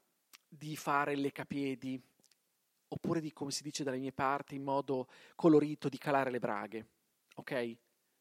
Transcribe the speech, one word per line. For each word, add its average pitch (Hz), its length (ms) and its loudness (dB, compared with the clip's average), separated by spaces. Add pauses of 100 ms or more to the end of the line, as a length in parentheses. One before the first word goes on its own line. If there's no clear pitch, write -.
(480)
di 151 280 -8
fare 143 400 0
le 139 160 -2
capiedi, 131 680 -6 (880)
oppure 170 300 -2
di, 151 140 -6
come 139 160 -6
si 135 140 -6
dice 151 200 -6
dalle 131 140 -2
mie 131 140 -4
parti, 143 440 0
in 139 80 -6
modo 135 460 -2 (260)
colorito, 151 540 6
di 135 80 -8
calare 135 320 2
le 123 100 -2
braghe, 110 480 -4 (480)
ok? 120 420 -4 (440)